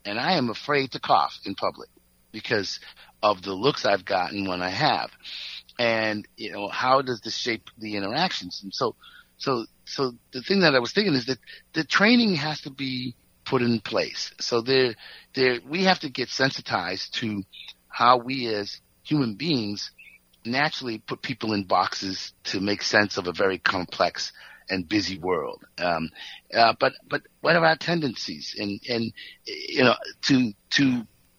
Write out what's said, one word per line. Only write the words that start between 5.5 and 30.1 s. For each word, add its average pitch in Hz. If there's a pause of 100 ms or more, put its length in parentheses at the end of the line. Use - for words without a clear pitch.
And, 110 (100)
you 104
know, 101
how 131
does 127
this 113
shape -
the 107
interactions? 101
And 98
so, 117 (420)
so, 120 (200)
so 131 (180)
the -
thing 196
that 151
I 131
was 120
thinking 196
is 120
that 127 (340)
the 156
training 214
has 151
to 156
be 131 (300)
put 131
in 117
place. -
So 120
there, 127 (380)
there, 127
we 185
have 185
to 151
get 127
sensitized 101
to 104 (440)
how 123
we 123
as 104 (240)
human 131
beings 113 (540)
naturally 127
put -
people 113
in 101
boxes 95 (120)
to -
make 101
sense 104
of 90
a 87
very 95
complex - (380)
and 92
busy 104
world. 82 (140)
Um, 82 (460)
uh, 113
but, 135 (140)
but 147 (180)
what 160
are 165
our 160
tendencies? 135
And, 101 (100)
and, 117 (320)
you 110
know, 117 (280)